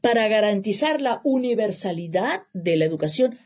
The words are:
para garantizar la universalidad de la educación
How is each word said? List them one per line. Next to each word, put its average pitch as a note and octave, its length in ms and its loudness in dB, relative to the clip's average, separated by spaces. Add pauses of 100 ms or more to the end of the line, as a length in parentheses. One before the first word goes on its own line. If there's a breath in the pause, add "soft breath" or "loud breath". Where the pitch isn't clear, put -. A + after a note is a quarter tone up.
para A#3 280 2
garantizar G#3+ 680 0
la B3+ 240 -2
universalidad A3+ 1200 -2 (100)
de E3+ 240 0
la D#3 80 4
educación D#3+ 600 0